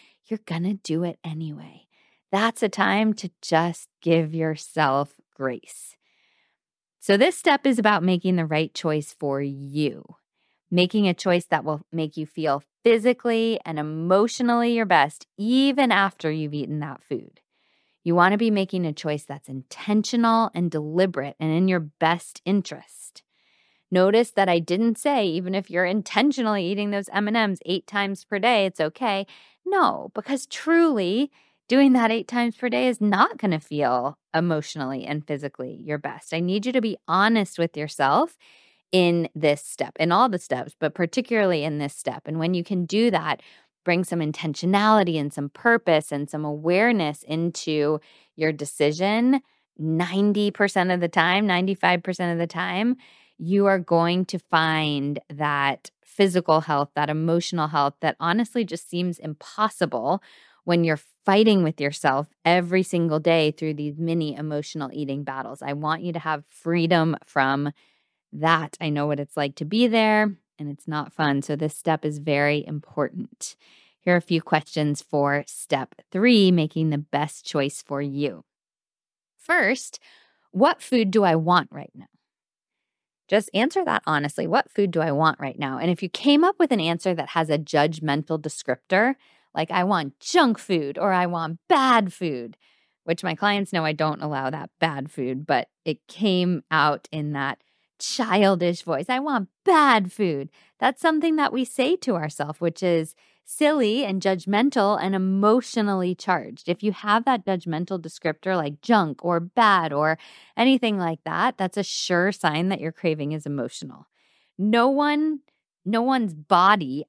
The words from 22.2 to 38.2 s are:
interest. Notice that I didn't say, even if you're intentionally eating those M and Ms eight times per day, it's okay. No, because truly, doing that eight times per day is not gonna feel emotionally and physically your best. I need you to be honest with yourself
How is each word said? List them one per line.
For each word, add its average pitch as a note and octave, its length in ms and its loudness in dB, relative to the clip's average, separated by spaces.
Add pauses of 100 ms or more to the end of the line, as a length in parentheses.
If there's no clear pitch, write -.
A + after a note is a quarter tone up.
interest. - 760 -6 (720)
Notice G3+ 400 4
that G3 180 2
I F3 80 4
didn't G#3 400 0
say, C4+ 300 0
even F3+ 260 -4
if F#3+ 160 -4
you're F3+ 160 0
intentionally G#3+ 800 0
eating G3+ 240 -2
those G3+ 240 -6
M G#3 140 -2
and G#3+ 240 0
Ms F3+ 160 -6
eight F3+ 180 -4
times G3+ 400 -6
per G3+ 140 -4
day, G#3+ 260 2
it's F#3 140 -6
okay. G3 480 -2 (360)
No, F4 520 0
because C4 320 -6
truly, C#4+ 840 0 (420)
doing C4+ 200 8
that A#3 180 4
eight A3+ 160 -2
times A#3+ 280 -2
per B3 140 -4
day B3 180 0
is B3 140 -2
not G#3 380 2
gonna F3 200 0
feel C3+ 560 -2 (160)
emotionally D3+ 720 -2
and D3 200 -8
physically C3+ 580 -10
your D3+ 140 -6
best. - 340 -10
I D#3+ 80 -4
need F#3+ 280 -2
you B3+ 40 -4
to B3+ 100 2
be A3 160 -2 (100)
honest G3+ 500 2
with E3+ 180 0
yourself D3+ 640 0 (540)